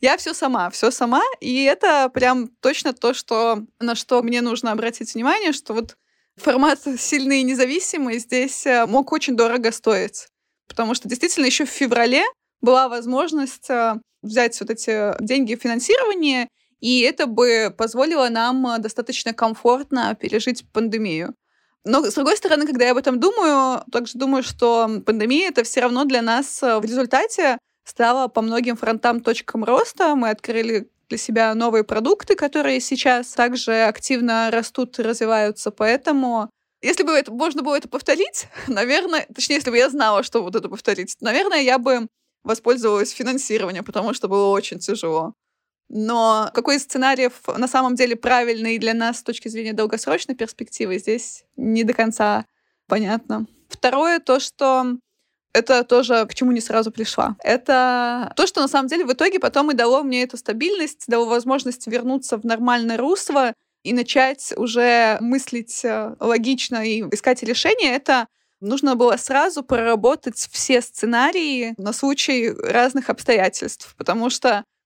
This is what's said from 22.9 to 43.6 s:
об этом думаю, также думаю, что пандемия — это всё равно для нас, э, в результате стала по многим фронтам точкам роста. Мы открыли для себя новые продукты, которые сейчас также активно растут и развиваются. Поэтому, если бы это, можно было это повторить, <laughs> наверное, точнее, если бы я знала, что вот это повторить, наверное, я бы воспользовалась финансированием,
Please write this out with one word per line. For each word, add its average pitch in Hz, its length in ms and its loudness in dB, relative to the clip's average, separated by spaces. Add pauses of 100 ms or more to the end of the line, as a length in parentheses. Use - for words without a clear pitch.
об 240 60 0
этом 254 220 0
думаю, 294 720 2
также 240 260 -4
думаю, 262 260 0
что 233 460 2 (160)
пандемия — 240 460 2
это 247 120 2
всё 247 180 -2
равно 247 240 2
для 262 160 0
нас, 233 420 -2
э, 226 160 2
в 214 60 -2
результате 262 720 0 (280)
стала 247 440 2
по 233 120 -2
многим 233 360 -2
фронтам 233 440 0
точкам 226 440 -2
роста. 302 500 2
Мы 233 140 0
открыли 226 600 -4 (200)
для 233 80 -6
себя 220 380 2
новые 226 280 2
продукты, 240 520 0
которые 285 460 0
сейчас 247 520 0
также 240 500 0
активно 226 680 0
растут 240 480 -4
и 233 40 -2
развиваются. 220 680 0
Поэтому, 240 800 0 (340)
если - 200 0
бы 311 100 0
это, 269 180 0
можно 285 320 -2
было 285 140 0
это 294 120 -8
повторить, - 580 -2 (100)
<laughs> - 100 -12
наверное, 277 680 -2
точнее, 285 220 -2
если 277 160 -4
бы 240 60 0
я 262 120 4
знала, 254 340 2
что 233 200 -2
вот 180 120 -6
это 143 140 -4
повторить, 190 520 -4
наверное, 320 400 0
я 262 180 2
бы 240 280 0 (360)
воспользовалась 220 680 0
финансированием, 214 720 -4